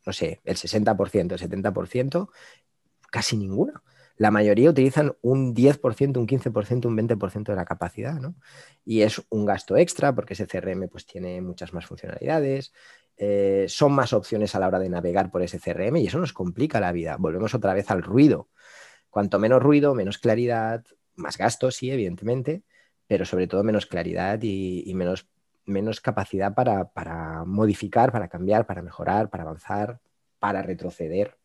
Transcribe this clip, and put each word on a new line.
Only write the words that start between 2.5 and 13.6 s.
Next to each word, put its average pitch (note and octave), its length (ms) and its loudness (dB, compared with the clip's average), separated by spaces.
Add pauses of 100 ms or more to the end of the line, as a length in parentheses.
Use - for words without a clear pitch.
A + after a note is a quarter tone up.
casi - 260 -2
ninguna. G#2+ 460 -4 (340)
La G#2+ 140 4
mayoría G#2 400 6
utilizan C#3 500 2
un C3 320 0
diez C3 240 6
por A#2 180 -2
ciento, C3+ 260 0
un A#2 60 0
quince B2+ 240 0
por G#2+ 140 0
ciento, A#2+ 240 -2
un A2+ 80 0
veinte A2+ 220 0
por G2 120 -4
ciento G#2 220 -6
de G2+ 40 -2
la F2+ 100 -4
capacidad, A2+ 480 -6
¿no? D3+ 200 -8 (500)
Y A2+ 180 2
es G#2+ 260 2
un G#2+ 160 -2
gasto G2+ 320 0
extra C#3+ 380 4
porque - 180 -6
ese F#2+ 140 -6
C - 120 -6
R F#2 140 -4
M, F#2 160 -4
pues, - 160 -18
tiene F2+ 380 -10
muchas F2+ 320 -12
más E2+ 100 -10
funcionalidades, - 880 -4 (460)
eh, G2 500 2